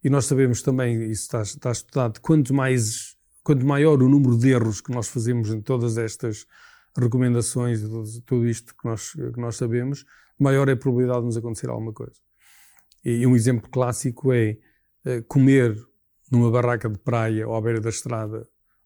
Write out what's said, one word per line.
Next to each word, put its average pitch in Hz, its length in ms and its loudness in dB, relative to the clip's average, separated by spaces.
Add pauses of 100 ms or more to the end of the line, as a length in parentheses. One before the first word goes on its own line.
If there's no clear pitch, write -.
E 139 60 2
nós 139 160 2
sabemos 131 340 2
também, 120 500 -2
isso 107 120 -6
está, - 180 -6
está 107 320 -6
estudado, 117 480 -4
quanto 151 320 2
mais, 131 640 -2 (260)
quanto 135 220 2
maior 143 380 4
o 127 80 6
número 135 260 6
de 120 140 4
erros 113 320 0
que - 100 -10
nós 120 160 -6
fazemos 117 400 -2
em 110 140 -4
todas 120 340 -2
estas 113 500 -6 (480)
recomendações, 120 880 0 (460)
tudo 120 200 0
isto - 300 -6
que - 100 -12
nós, 113 260 -8
que 120 280 -10
nós 117 160 -8
sabemos, 123 480 -4 (340)
maior 139 300 4
é 135 40 2
a 127 40 2
probabilidade 123 440 0
de 117 60 -4
nos 117 100 -2
acontecer 117 320 -8
alguma 113 240 -8
coisa. 117 220 -16 (920)
E, 123 140 -2
e 123 80 2
um 127 80 6
exemplo 117 360 2
clássico 127 640 -2
é, 110 260 0 (460)
eh, 123 180 -6
comer 131 540 4 (540)
numa 120 200 4
barraca 120 380 0
de 104 100 -6
praia 113 480 -2
ou 113 80 -6
à 113 60 -4
beira 113 200 -2
da 110 100 -4
estrada 110 560 -8 (400)